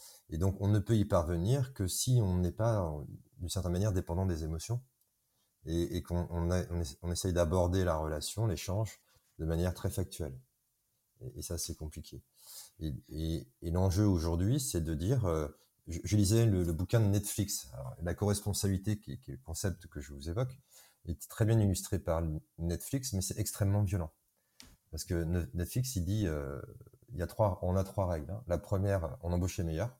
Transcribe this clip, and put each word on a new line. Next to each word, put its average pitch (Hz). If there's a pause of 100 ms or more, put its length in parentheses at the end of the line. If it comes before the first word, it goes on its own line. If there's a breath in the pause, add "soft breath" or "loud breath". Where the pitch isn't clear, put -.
(280 loud breath)
Et 82
donc, 95
on 98
ne 104
peut 113
y 104
parvenir 92
que 98
si 123
on 92
n'est 90
pas, 107 (460)
d'une 87
certaine 87
manière, 98
dépendant 90
des 82
émotions. 82 (840)
Et, 85
et 85
qu'on, 87
on 85
a, 90
on 87
es-, -
on 87
essaye 90
d'aborder 87
la 85
relation, 78
l'échange, 95 (380 soft breath)
de 82
manière 85
très 95
factuelle. 80 (840)
Et, 64
et 80
ça, 85
c'est -
compliqué. 76 (560 loud breath)
Et, 80 (180)
et, 80 (140)
et 85
l'enjeu 92
aujourd'hui, 90
c'est -
de 80
dire, 101
euh, 80 (400 loud breath)
je, 82
je 101
lisais 110
le, 92
le 85
bouquin 92
de 110
Netflix. 101
Alors, -
la 85
co-responsabilité, 101
qui, -
qui -
est 67
le 65
concept -
que -
je 73
vous 69
évoque, 127 (460 loud breath)
est -
très -
bien 113
illustré 98
par 82 (340)
Netflix, 85
mais 95
c'est -
extrêmement 104
violent. 90 (800 loud breath)
Parce 80
que 85
Ne-, 82
Netflix, 90
il 87
dit, 101
euh, 71 (500)
il -
y 90
a 82
trois, 101
on 90
a 95
trois 95
règles, 82
hein. 110
La 85
première, 95
on 85
embauche 90
les 90
meilleurs. 82